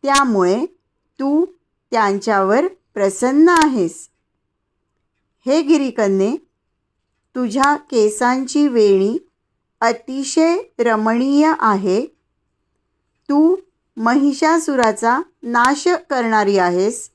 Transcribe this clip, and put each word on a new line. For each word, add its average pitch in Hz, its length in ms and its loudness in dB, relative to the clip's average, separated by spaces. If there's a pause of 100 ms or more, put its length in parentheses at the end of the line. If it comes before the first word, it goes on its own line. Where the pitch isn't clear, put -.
त्यामुळे 247 600 0 (540)
तू 294 260 0 (460)
त्यांच्यावर 208 760 0 (260)
प्रसन्न 247 560 2
आहेस. 285 600 0 (1400)
हे 294 160 0
गिरीकन्ये, 240 760 0 (1000)
तुझ्या 262 400 0
केसांची 254 920 0
वेणी 208 500 2 (640)
अतिशय 269 760 -2 (220)
रमणीय 240 800 0
आहे. 202 480 0 (1200)
तू 311 260 2 (420)
महिषासुराचा 269 1200 0 (220)
नाश 247 440 0 (220)
करणारी 220 480 0
आहेस. 185 580 -2